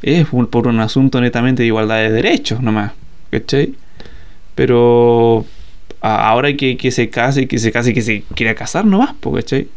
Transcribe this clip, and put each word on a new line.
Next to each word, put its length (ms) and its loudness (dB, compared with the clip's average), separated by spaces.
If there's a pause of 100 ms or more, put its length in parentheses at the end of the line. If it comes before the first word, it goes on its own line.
es 300 4
un, 140 2
por 200 0
un 140 2
asunto 400 2
netamente 420 2
de 40 2
igualdad 320 2
de 120 2
derechos 520 0
nomás, 300 -2 (380)
¿cachai? 440 -2 (800)
Pero 920 4 (560)
a-, 300 0
ahora 260 2
que, 200 0
que 140 0
se 200 -2
case, 360 0
que 120 -2
se 120 2
case, 240 0
que 80 0
se 220 -2 (100)
quiera 220 0
casar 280 -4
nomás, 360 2
po, 120 -4
¿cachai? 440 -2